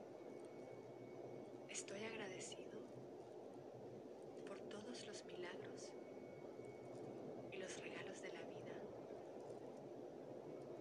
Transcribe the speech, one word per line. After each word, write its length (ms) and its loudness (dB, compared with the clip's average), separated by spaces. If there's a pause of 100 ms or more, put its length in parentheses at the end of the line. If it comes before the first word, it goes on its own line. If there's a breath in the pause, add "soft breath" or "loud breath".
(1700)
Estoy 360 2
agradecido 760 0 (1700)
por 120 2 (100)
todos 380 2
los 180 -2
milagros 680 0 (1600)
y 40 2
los 240 4
regalos 420 2
de 100 2
la 100 2
vida, 320 0 (2000)